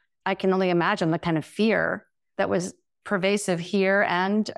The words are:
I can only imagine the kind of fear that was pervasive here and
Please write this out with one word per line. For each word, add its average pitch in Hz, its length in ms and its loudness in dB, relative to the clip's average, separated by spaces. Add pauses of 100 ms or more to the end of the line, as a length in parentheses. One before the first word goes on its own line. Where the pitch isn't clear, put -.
(260)
I 190 80 -2
can 190 180 0
only 185 160 2
imagine 175 420 0
the 165 80 0
kind 160 200 -2
of 147 80 -6
fear 196 580 0 (320)
that 196 140 0
was 190 240 -2 (300)
pervasive 196 540 0
here 196 480 2
and 190 500 0